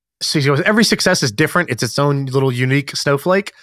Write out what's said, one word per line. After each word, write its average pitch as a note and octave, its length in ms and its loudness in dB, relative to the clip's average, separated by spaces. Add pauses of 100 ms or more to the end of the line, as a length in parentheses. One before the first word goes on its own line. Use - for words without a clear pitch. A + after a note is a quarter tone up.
(200)
so - 200 -2
he C3+ 60 0
goes, C#3+ 160 2
"Every G#3+ 240 2
success F#3 360 2
is C3 100 0
different. D3+ 380 0
It's B2+ 140 -4
its B2 160 -4
own C#3+ 260 0
little C3+ 260 0
unique C3 440 -2
snowflake, F3+ 560 0 (120)